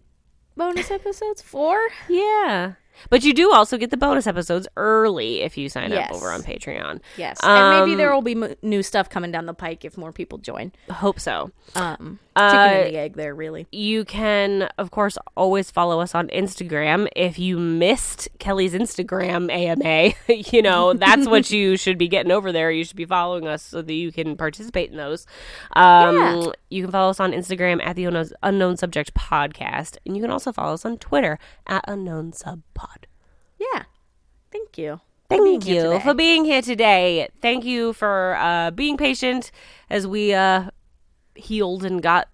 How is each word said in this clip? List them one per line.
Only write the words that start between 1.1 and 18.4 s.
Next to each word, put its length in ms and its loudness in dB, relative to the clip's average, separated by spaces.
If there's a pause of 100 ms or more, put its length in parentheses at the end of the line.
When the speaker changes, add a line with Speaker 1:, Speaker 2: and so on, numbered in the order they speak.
Speaker 1:
Four? 380 -2 (280)
Speaker 2:
Yeah. 640 0 (380)
But 140 4
you 100 4
do 180 4
also 240 6
get 140 -4
the 80 -4
bonus 280 0
episodes 400 -4 (120)
early 640 0
if 160 -8
you 100 -6
sign 240 -6
up 60 0 (100)
Speaker 1:
Yes. 60 -10
Speaker 2:
over 160 -6
on 120 -6
Patreon. 580 -10 (180)
Speaker 1:
Yes. 240 -10
And 380 6
maybe 120 4
Speaker 2:
Um, 60 -2
Speaker 1:
there 160 2
will 80 2
be 100 -2
m-, 300 -6
new 200 -2
stuff 280 -2
coming 200 -8
down 140 -8
the 80 -12
pike 320 -12
if 140 -18
more 140 -14
people 260 -12
join. 340 -12 (180)
Speaker 2:
Hope 300 -2
so. 300 -6 (240)
Speaker 1:
Um, 460 -8 (140)
Speaker 2:
Uh, 160 6
Speaker 1:
chicken 260 6 (100)
and 80 -6
the 40 -6
egg 180 -8
there, 180 -8
really. 360 -12
Speaker 2:
you 360 -4
can, 720 0
of 140 -6
course, 260 -2 (180)
always 340 2
follow 300 0
us 140 -4
on 140 -2
Instagram. 840 -2
If 240 -2
you 200 -2
missed 680 0 (100)
Kelly's 340 -2